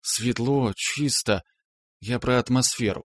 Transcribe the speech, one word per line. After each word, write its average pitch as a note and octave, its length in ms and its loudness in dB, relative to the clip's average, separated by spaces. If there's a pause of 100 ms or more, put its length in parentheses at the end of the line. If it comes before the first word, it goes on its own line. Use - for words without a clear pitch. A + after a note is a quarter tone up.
«Светло, A#2+ 720 0
чисто. C#3 640 -2 (600)
Я A#2 180 -4
про B2+ 180 2
атмосферу». B2 760 0